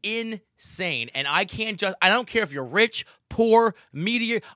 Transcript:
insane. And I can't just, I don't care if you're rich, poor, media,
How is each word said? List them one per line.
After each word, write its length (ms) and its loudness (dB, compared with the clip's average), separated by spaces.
insane. 1120 -6
And 140 -4
I 180 0
can't 320 -8
just, 240 -2
I 80 4
don't 180 2
care 160 0
if 100 -8
you're 100 -6
rich, 420 0
poor, 460 4
media, 500 -2